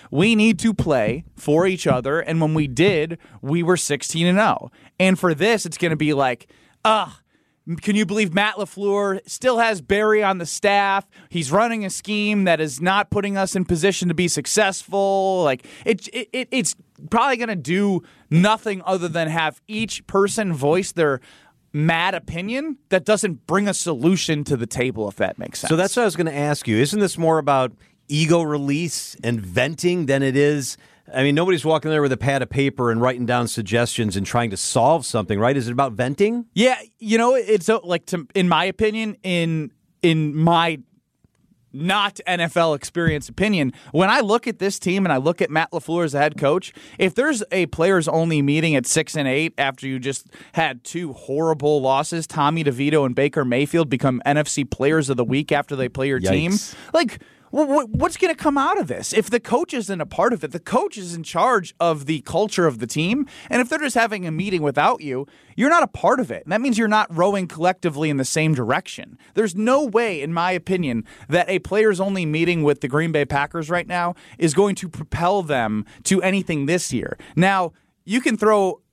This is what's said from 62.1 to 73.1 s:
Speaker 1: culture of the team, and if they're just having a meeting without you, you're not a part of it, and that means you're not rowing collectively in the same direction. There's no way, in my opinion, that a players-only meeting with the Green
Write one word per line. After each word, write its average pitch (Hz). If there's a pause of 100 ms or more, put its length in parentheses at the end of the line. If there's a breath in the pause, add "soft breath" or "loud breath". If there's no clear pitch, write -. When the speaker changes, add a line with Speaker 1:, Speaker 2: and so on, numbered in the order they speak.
Speaker 1:
culture 185
of 127
the 117
team, 190 (240 loud breath)
and 240
if 247
they're 311
just 294
having 214
a 165
meeting 175
without 147
you, 139 (300 soft breath)
you're 254
not 339
a 262
part 240
of 190
it, 90
and 151
that 214
means 240
you're 226
not 214
rowing 185
collectively 160
in 143
the 135
same 156
direction. 127 (160 soft breath)
There's 190
no 254
way, 208
in 151
my 175
opinion, 165 (240 loud breath)
that 170
a 190
players-only 196
meeting 165
with 147
the 151
Green 151